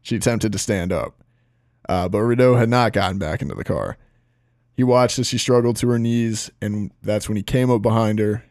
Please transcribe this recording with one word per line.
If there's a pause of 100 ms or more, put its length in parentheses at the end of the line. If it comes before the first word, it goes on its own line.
she
attempted
to
stand
up. (680)
Uh,
but
Rideau
had
not
gotten
back
into
the
car. (800)
He
watched
as
she
struggled
to
her
knees, (100)
and (100)
that's
when
he
came
up
behind
her